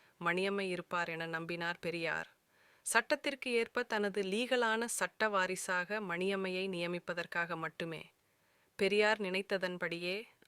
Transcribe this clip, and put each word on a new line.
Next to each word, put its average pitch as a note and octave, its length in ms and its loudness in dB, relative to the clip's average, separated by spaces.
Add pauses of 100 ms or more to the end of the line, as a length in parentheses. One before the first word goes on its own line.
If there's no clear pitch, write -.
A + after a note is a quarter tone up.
(260)
மணியம்மை F#3+ 340 2
இருப்பார் F3 500 -2
என E3 180 -4
நம்பினார் E3+ 520 -4
பெரியார். E3 600 -4 (420)
சட்டத்திற்கு C#4 680 0
ஏற்ப A#3 320 0
தனது G#3 380 0
லீகலான A3+ 640 2
சட்ட G#3+ 440 0
வாரிசாக F#3 680 0
மணியம்மையை F#3+ 720 0
நியமிப்பதற்காக F3 840 -2
மட்டுமே. D#3+ 560 -6 (640)
பெரியார் G#3 460 4
நினைத்ததன்படியே F3+ 1040 -2 (240)